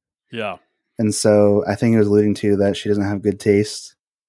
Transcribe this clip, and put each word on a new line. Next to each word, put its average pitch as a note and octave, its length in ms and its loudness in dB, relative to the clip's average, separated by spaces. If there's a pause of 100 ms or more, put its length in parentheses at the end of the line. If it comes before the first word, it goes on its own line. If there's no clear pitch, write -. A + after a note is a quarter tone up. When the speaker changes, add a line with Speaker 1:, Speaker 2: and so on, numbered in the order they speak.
(300)
Speaker 1:
Yeah. G#2+ 280 -10 (400)
Speaker 2:
And G#2+ 160 -2
so G#2 520 4
I G2+ 80 -2
think A2+ 200 0
it A2+ 40 4
was G#2 100 4
alluding G#2 280 2
to G2+ 200 -2
that G2 200 0
she - 120 -10
doesn't G2+ 160 0
have G2+ 180 -6
good G2+ 180 -4
taste - 540 -2 (340)